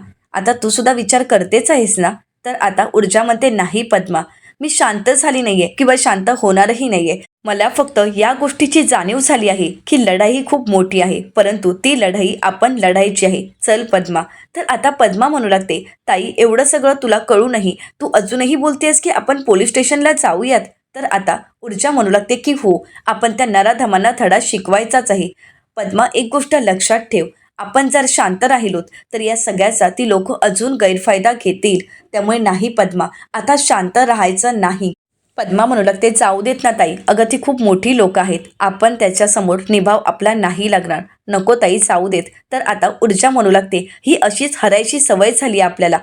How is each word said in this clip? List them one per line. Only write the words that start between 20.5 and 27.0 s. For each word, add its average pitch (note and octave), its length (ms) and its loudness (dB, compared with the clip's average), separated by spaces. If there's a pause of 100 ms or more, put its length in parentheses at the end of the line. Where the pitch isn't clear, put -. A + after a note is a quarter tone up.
तर C4+ 80 -8
आता G3 340 -2 (240)
ऊर्जा A#3 300 -4
म्हणू A3+ 180 0
लागते G3+ 260 0
की B3+ 160 -2
"हो, G3+ 360 0 (180)
आपण A3+ 260 -2
त्या A#3+ 140 -2
नराधमांना G#3+ 760 2
धडा G3+ 220 2
शिकवायचाच A3 720 0
आहे. F3+ 180 -2 (460)
पद्मा, G3+ 380 -2
एक A#3 180 0
गोष्ट C#4+ 240 0
लक्षात A3 440 0
ठेव, G3+ 260 -2 (320)